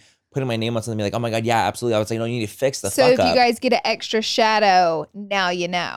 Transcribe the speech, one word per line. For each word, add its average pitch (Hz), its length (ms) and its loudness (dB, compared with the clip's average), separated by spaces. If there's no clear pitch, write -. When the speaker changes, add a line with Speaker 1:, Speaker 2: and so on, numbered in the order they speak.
Speaker 1:
putting 135 160 -4
my 117 80 -2
name 113 220 -2
on 110 60 -4
something 117 80 -8
and 110 80 -4
be 107 60 -2
like, 101 100 -2
"Oh 117 40 -2
my 117 120 -4
God, 113 120 -2
yeah, 113 220 2
absolutely." 113 300 -2
I - 40 2
was 107 120 -2
like, 113 80 -4
"No, 113 60 -4
you 120 140 -4
need 107 80 -4
to - 80 -14
fix 139 260 -2
the - 100 -4
Speaker 2:
So 277 100 2
Speaker 1:
fuck 254 120 6
Speaker 2:
if 254 40 2
you 196 80 4
Speaker 1:
up." - 100 2
Speaker 2:
guys 240 220 2
get 247 160 0
an - 100 2
extra 220 380 -2
shadow, 196 880 2
now 196 380 -2
you 180 180 -2
know. 170 300 -4